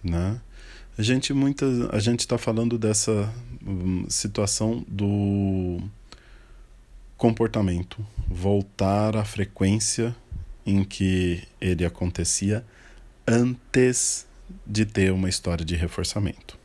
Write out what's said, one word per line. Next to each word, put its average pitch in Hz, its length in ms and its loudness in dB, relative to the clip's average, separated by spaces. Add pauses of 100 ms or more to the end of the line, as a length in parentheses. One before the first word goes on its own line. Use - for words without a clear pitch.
né? 90 360 0 (600)
A - 20 0
gente 127 320 2
muita, 139 320 2 (280)
a 107 60 2
gente 117 280 0
tá 120 100 0
falando 117 400 0
dessa, 107 560 0 (320)
hum, 92 440 -2
situação 107 760 -2
do 101 960 0 (1300)
comportamento 107 920 2 (220)
voltar 98 880 0
à 107 80 0
frequência 104 920 0 (520)
em 98 180 4
que 92 580 0 (200)
ele 90 240 0
acontecia 95 800 -2 (600)
antes 123 1000 2 (380)
de 107 200 2
ter 95 280 2
uma 92 160 2
história 85 340 -2
de 82 140 -2
reforçamento. - 880 -4